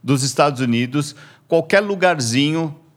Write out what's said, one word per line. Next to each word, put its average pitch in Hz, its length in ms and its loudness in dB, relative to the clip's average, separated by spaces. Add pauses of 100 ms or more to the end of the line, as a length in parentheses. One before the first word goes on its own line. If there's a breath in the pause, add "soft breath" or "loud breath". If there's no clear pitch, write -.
dos 127 220 0
Estados 143 380 0
Unidos, 127 520 -2 (340 loud breath)
qualquer 165 340 2
lugarzinho 160 920 0 (220)